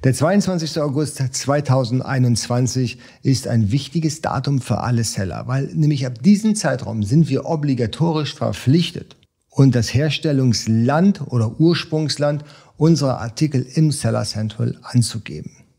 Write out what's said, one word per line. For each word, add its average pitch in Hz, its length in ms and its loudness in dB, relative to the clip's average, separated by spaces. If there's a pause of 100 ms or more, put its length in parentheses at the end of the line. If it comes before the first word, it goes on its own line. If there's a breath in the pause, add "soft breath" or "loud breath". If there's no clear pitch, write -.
Der 135 80 4
zweiundzwanzigste 165 720 0
August 147 320 -2 (160)
zweitausendeinundzwanzig 127 1700 0 (240 loud breath)
ist 131 260 0
ein 110 240 2
wichtiges 151 480 -2
Datum 135 400 -2
für - 200 -2
alle 117 240 0
Seller, 92 420 -6
weil 135 220 -4
nämlich 147 360 0
ab 123 180 -8
diesem 208 320 4
Zeitraum 110 480 -4
sind 131 280 4
wir 135 160 -2
obligatorisch 147 880 -2
verpflichtet, 120 800 -2 (320)
und 135 260 4
das 117 200 0
Herstellungsland 135 1300 2
oder 113 320 -2
Ursprungsland 151 840 0 (320 loud breath)
unserer 143 460 2
Artikel 123 520 -2
im 156 180 4
Seller 113 320 -2
Central 110 580 -4
anzugeben. - 720 -2 (260)